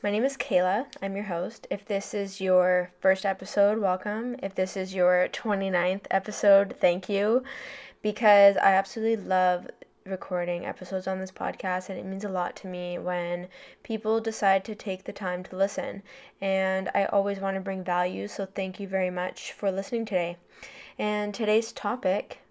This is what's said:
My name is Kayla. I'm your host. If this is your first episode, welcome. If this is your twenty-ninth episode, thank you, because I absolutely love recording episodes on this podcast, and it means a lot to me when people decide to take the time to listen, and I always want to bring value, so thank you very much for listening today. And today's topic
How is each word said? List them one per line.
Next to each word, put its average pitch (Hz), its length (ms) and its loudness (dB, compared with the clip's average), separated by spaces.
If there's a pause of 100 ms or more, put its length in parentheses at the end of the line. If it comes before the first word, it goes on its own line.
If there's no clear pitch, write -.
My 208 80 0
name 208 140 0
is 269 140 -2
Kayla. 185 480 2 (160)
I'm 196 120 -4
your 202 100 -6
host. 196 460 -6
If 202 140 -6
this 202 300 -4
is 202 260 -4
your 180 500 4 (100)
first 190 260 4
episode, 202 520 2
welcome. 214 640 -2
If 196 120 -6
this 190 200 -2
is 190 200 -6
your 180 340 4
twenty-ninth 190 840 -2
episode, 196 720 4
thank 180 300 2
you, 208 320 2 (580)
because 202 560 6
I 196 160 4
absolutely 220 500 0
love 185 460 2 (380)
recording 180 580 -4
episodes 190 420 -6
on 190 120 -2
this 190 140 -6
podcast, 185 580 -6
and 190 80 -6
it 208 80 -8
means 190 180 -6
a 202 60 -4
lot 180 260 -2
to - 120 -12
me 180 300 -6
when 175 500 -4 (340)
people 220 360 -2
decide 208 460 2
to 214 100 -8
take 190 300 -8
the 214 80 -8
time 180 320 -4
to 185 120 -12
listen, 196 460 -2 (380)
and 190 540 0
I 196 120 2
always 202 320 0
want 190 180 -2
to 190 40 -4
bring 190 240 -6
value, 185 440 -2
so 196 180 -6
thank 190 340 -6
you 196 80 -6
very 190 220 0
much 180 420 -6
for - 180 -2
listening 196 360 -4
today. 175 320 -2 (600)
And 208 360 -2
today's 220 380 2
topic 208 680 -2 (120)